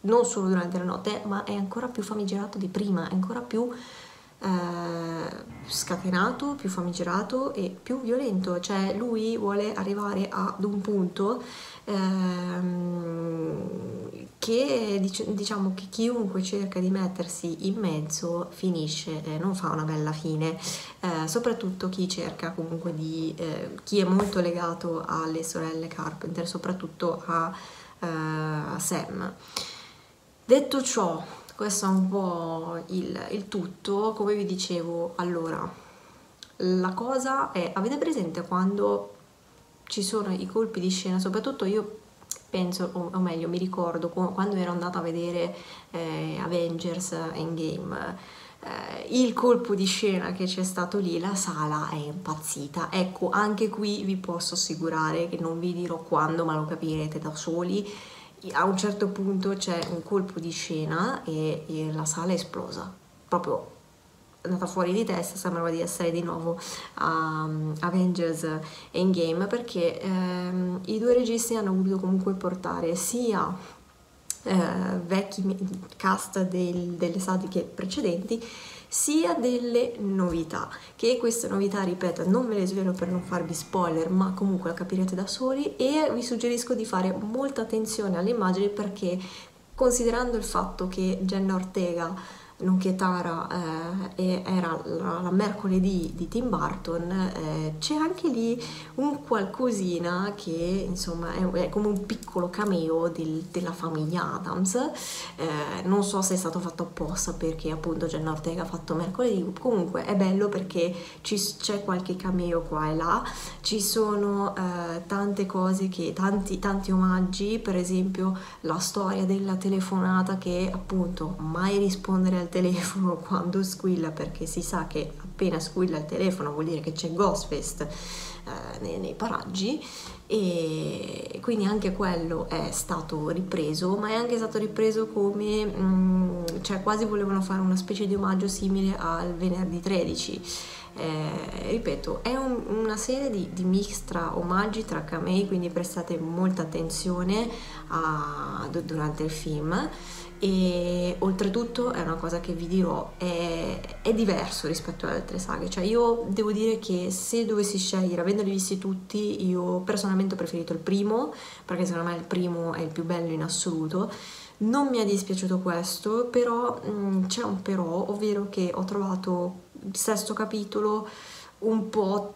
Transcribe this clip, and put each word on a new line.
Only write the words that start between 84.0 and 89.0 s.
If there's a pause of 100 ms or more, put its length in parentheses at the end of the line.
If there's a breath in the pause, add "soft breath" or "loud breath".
ma
comunque
la
capirete
da
soli,
e
vi
suggerisco
di
fare
molta
attenzione
alle
immagini
perché, (560 loud breath)